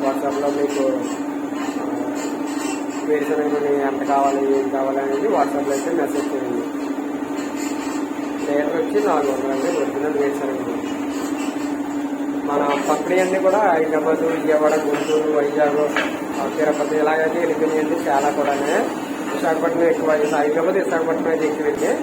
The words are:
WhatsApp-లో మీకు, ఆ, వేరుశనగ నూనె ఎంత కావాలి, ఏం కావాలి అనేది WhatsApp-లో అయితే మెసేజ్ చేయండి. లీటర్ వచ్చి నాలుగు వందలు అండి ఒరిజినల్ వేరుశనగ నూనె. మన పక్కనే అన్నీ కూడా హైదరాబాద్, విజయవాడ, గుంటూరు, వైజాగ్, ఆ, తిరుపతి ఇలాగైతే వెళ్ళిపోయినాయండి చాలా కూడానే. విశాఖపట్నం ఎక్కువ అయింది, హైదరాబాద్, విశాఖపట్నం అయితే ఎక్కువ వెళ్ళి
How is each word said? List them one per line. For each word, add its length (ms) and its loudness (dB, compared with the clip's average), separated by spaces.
WhatsApp-లో 440 0
మీకు, 260 0
ఆ, 40 -4
వేరుశనగ 460 0
నూనె 180 0
ఎంత 120 -2
కావాలి, 300 2
ఏం 180 0
కావాలి 280 0
అనేది 320 0
WhatsApp-లో 420 0
అయితే 140 -2
మెసేజ్ 320 -2
చేయండి. 300 -2
లీటర్ 340 0
వచ్చి 200 0
నాలుగు 240 2
వందలు 220 -2
అండి 140 0
ఒరిజినల్ 400 -2
వేరుశనగ 400 -2
నూనె. 180 -4
మన 120 0
పక్కనే 360 2
అన్నీ 220 2
కూడా 140 4
హైదరాబాద్, 600 2
విజయవాడ, 400 4
గుంటూరు, 500 2
వైజాగ్, 460 2
ఆ, 40 -2
తిరుపతి 460 2
ఇలాగైతే 400 2
వెళ్ళిపోయినాయండి 540 2
చాలా 200 4
కూడానే. 360 2
విశాఖపట్నం 580 0
ఎక్కువ 220 0
అయింది, 260 2
హైదరాబాద్, 400 2
విశాఖపట్నం 520 0
అయితే 180 0
ఎక్కువ 180 -2
వెళ్ళి 240 0